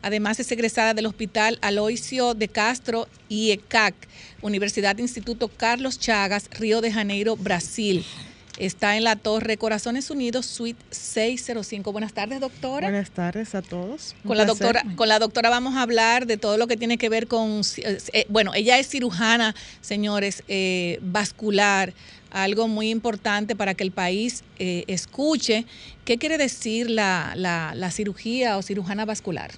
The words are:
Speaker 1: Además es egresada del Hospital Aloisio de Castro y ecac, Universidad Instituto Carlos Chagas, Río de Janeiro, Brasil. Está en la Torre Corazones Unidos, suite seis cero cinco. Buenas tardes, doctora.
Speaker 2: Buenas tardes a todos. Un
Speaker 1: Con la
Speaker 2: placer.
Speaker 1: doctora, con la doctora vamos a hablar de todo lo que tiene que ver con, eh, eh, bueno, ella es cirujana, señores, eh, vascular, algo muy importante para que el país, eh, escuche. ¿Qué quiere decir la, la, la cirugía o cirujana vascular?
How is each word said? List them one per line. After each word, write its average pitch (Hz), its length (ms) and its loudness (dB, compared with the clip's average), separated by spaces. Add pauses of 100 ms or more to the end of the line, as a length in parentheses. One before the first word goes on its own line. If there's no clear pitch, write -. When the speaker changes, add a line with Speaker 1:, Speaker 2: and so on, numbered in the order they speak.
Speaker 1:
Además 214 380 0
es 240 120 -4
egresada 226 420 2
del 220 120 -2
Hospital 220 560 0
Aloisio 226 720 0
de 214 140 -2
Castro 226 640 -2 (180)
y 214 240 2
ecac, 208 420 2 (480)
Universidad 202 580 0
Instituto 233 500 -4
Carlos 240 500 -2
Chagas, 202 520 0
Río 226 280 0
de 220 140 0
Janeiro, 208 420 0
Brasil. 190 720 -2 (520)
Está 208 380 0
en 220 80 0
la 226 120 4
Torre 220 420 -2
Corazones 233 540 -2
Unidos, 247 340 -2
suite 233 340 -6 (120)
seis 233 540 -2
cero 226 180 -6
cinco. 202 280 -8
Buenas 208 220 -4
tardes, 220 260 -4
doctora. 269 500 -4
Speaker 2:
Buenas 202 220 -2
tardes 180 420 -4
a 190 100 -4
todos. 185 600 -10
Un 208 60 -4
Speaker 1:
Con 220 80 2
la 214 80 6
Speaker 2:
placer. 208 220 2
Speaker 1:
doctora, 226 280 2
con 220 140 4
la 214 100 8
doctora 226 300 4
vamos 247 260 2
a 269 60 2
hablar 233 440 4
de 220 120 0
todo 208 200 2
lo 233 100 4
que 233 100 2
tiene 233 200 0
que 233 120 0
ver 226 180 2
con, 220 340 0 (160)
eh, 196 200 -4 (160)
eh, 214 160 4
bueno, 202 240 2
ella 240 240 4
es 269 100 2
cirujana, 226 680 2 (260)
señores, 208 680 -2
eh, 185 540 0
vascular, 196 920 2 (360)
algo 202 380 0
muy 220 220 0
importante 214 680 -2
para 196 200 0
que 202 80 -4
el 190 80 -2
país, 196 520 -2 (140)
eh, 180 300 -4
escuche. 233 800 0 (380)
¿Qué 240 140 2
quiere 311 220 0
decir 233 500 0
la, 190 460 2
la, 170 400 -2
la 180 160 -4
cirugía 220 680 -2
o 190 60 -2
cirujana 202 420 -4
vascular? 175 520 -6